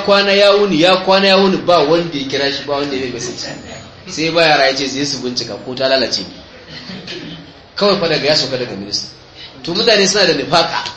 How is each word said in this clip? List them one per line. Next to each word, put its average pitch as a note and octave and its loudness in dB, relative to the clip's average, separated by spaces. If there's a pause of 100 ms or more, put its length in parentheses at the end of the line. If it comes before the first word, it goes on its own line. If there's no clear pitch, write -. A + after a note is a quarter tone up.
kwana G3 4
ya G3+ 6
wuni, G3 2
ya F3+ 6
kwana G3 4
ya F#3+ 6
wuni, F#3+ 4 (100)
ba F3 6
wanda E3 2
ya C3 -6
kira C#3 -2
shi, - -8
ba C#3+ -4
wanda C#3+ -4
ya C3 -4
mai B2 -6
message. A#2 -10 (640)
Sai D#3+ -4
ba E3 2
yara C#3+ 4
ya C3+ 0
ce, C#3 -4
"Sai C3 -4
su C#3 -6
bincika A#2+ -6 (100)
ko B2+ -8
ta C3 -2
lalace B2+ 0
ne." F2 -14 (1400)
Kawai G3 0
fa E3+ -2
daga D3 -2
ya D3 2
sauka C3 -2
daga G#2+ -6
minista. G2+ -8 (540)
To, E3+ -6
mutane G#3+ 2
suna G3+ 2
da D#3+ 4
nifaka C#3+ 0 (120)